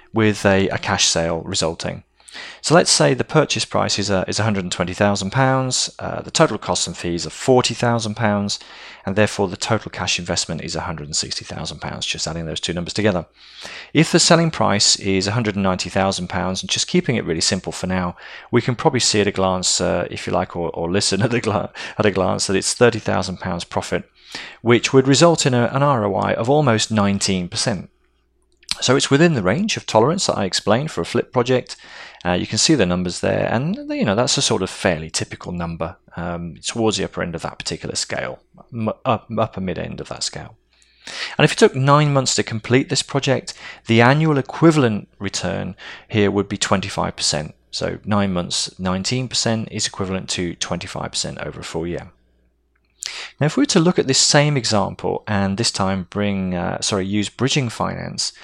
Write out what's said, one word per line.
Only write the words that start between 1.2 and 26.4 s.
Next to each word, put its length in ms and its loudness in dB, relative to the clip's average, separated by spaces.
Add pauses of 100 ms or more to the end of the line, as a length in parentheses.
resulting. 640 -4 (580)
So 140 4
let's 160 6
say 240 4
the 80 -2
purchase 420 0
price 320 -2
is, 140 -2
uh, 160 2
is 100 -4
a 60 0
hundred 200 0
and 80 -6
twenty 220 -4
thousand 380 0
pounds, 640 0
uh, 240 -8
the 80 -12
total 300 2
costs 260 -2
and 100 -8
fees 300 -4
are 60 -10
forty 420 2
thousand 420 -2
pounds, 440 0 (460)
and 100 -4
therefore 320 2
the 100 -6
total 320 -2
cash 300 -4
investment 420 -4
is 140 -8
a 60 -4
hundred 260 -8
and 80 -6
sixty 280 -6
thousand 360 -10
pounds, 260 -8
just 220 -6
adding 180 -6
those 140 -6
two 140 -4
numbers 200 -6
together. 320 2 (640)
If 200 4
the 80 6
selling 320 4
price 460 2
is 280 0
a 60 -2
hundred 240 0
and 80 -2
ninety 260 0
thousand 380 0
pounds, 340 -4
and 80 -6
just 180 -2
keeping 280 0
it 100 -2
really 160 -2
simple 300 -2
for 160 -6
now, 280 -2 (360)
we 100 4
can 140 -2
probably 240 2
see 220 2
at 60 4
a 40 0
glance, 500 0
uh, 300 0
if 160 -10
you 60 -4
like, 220 -2
or, 160 -4
or 200 -4
listen 300 0
<laughs> 20 2
at 100 0
a 60 0
gla-, 320 -2 (260)
at 80 2
a 60 4
glance, 340 0
that 100 0
it's 180 0
thirty 260 4
thousand 400 -2
pounds 240 -6
profit, 440 -6 (540)
which 320 4
would 140 6
result 400 6
in 80 2
a, 180 4
an 80 0
R 240 2
O 100 0
I 180 0
of 180 0